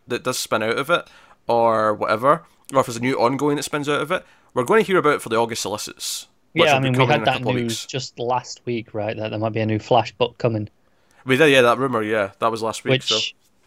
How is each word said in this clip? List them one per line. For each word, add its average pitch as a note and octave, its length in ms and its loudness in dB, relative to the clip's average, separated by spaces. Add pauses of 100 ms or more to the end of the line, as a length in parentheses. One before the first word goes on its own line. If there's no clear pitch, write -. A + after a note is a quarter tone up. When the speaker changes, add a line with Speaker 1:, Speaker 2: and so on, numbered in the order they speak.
Speaker 1:
that A#2+ 140 -4
does B2+ 160 -4
spin A2 240 -2
out A2+ 160 0
of C#3 100 -6
it, E3+ 180 0 (400)
or A2+ 460 2
whatever, A2+ 520 0 (280)
or C3+ 80 4
if B2+ 60 2
there's A#2 100 -8
a A#2 40 -6
new B2+ 200 0
ongoing C#3 360 2
that D3 80 -6
spins D3 240 -6
out C#3+ 120 0
of D3 100 -6
it, F3+ 140 -4 (300)
we're B2 100 0
gonna G#3 160 4
hear F#3+ 160 0
about D3 160 4
it C3 80 0
for - 80 -12
the A2+ 80 0
August A2+ 240 0
solicits, - 680 -8 (260)
which E3 100 4
Speaker 2:
Yeah, D3+ 80 4
Speaker 1:
will C#3 40 4
Speaker 2:
I C3 40 2
Speaker 1:
be C3+ 40 -2
Speaker 2:
mean, C3 80 0
we B2 40 0
Speaker 1:
coming C3 140 4
Speaker 2:
had D3+ 60 4
Speaker 1:
in - 60 -2
a - 40 -6
Speaker 2:
that C3+ 80 2
Speaker 1:
couple B2+ 160 -4
of B2+ 60 0
Speaker 2:
news B2 160 -2
Speaker 1:
weeks. - 140 -10
Speaker 2:
just - 320 -10
last B2 460 -6
week, A#2+ 300 -8
right, G#2+ 200 -4
that G#2+ 140 -6
there A2 100 -6
might A2 140 -2
be A2+ 80 -2
a A2 60 0
new A2 120 0
Flash A2+ 340 2
book - 260 -2
coming. A2 320 -2 (560)
Speaker 1:
We B2+ 100 2
did, D3+ 140 6
yeah, C3+ 100 6
that A#2 160 6
rumour, B2 260 -2
yeah, G#2+ 360 0
that A#2 120 0
was A2+ 120 -6
last A2 220 -6
week, B2+ 80 2
Speaker 2:
Which, C3 160 -2
Speaker 1:
so. A2 120 0 (460)